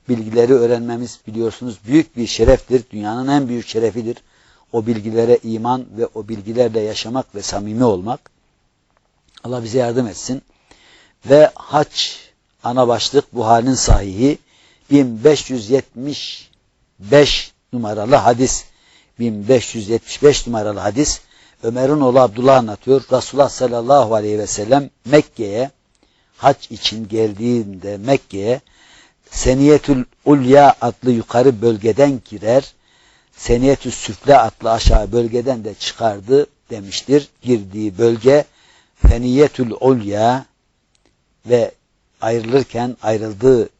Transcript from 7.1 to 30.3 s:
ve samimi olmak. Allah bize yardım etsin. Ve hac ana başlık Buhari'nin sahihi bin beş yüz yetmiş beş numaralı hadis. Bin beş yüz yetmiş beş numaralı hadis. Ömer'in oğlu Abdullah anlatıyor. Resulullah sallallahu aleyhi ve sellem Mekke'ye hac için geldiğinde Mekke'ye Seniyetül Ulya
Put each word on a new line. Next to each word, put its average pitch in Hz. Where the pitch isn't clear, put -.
ve 101
samimi 107
olmak. 107
Allah 120
bize 110
yardım 120
etsin. 123
Ve 147
hac -
ana 123
başlık 120
Buhari'nin 117
sahihi 107
bin 123
beş 147
yüz 117
yetmiş 131
beş 135
numaralı 110
hadis. 117
Bin 107
beş 123
yüz 104
yetmiş -
beş 139
numaralı 107
hadis. 107
Ömer'in 131
oğlu 131
Abdullah 123
anlatıyor. 117
Resulullah 131
sallallahu 117
aleyhi 107
ve 101
sellem 127
Mekke'ye 120
hac 135
için 107
geldiğinde 104
Mekke'ye 117
Seniyetül 139
Ulya 139